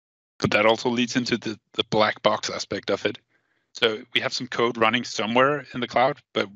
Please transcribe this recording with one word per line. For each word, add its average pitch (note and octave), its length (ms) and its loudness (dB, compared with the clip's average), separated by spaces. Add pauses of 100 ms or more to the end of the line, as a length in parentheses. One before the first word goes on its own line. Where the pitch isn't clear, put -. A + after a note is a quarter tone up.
(400)
But G#2+ 120 0
that G#2+ 140 4
also A2+ 240 4
leads A#2+ 260 0
into B2 220 -2
the, G#2+ 220 -8 (140)
the G#2+ 120 -2
black G#2+ 380 0
box G#2+ 260 2
aspect G2 400 -6
of G2 160 0
it. G#2 140 -4 (540)
So A2 280 -2 (120)
we A2 80 0
have B2+ 120 -4
some B2 140 -8
code A#2+ 300 -2
running A2+ 260 2
somewhere B2+ 720 0
in C3 60 -8
the A#2+ 80 -6
cloud, C3+ 300 0 (160)
but G#2+ 220 -2